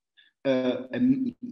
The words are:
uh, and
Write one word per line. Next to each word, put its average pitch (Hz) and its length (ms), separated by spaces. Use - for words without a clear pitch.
uh, 127 480
and 123 440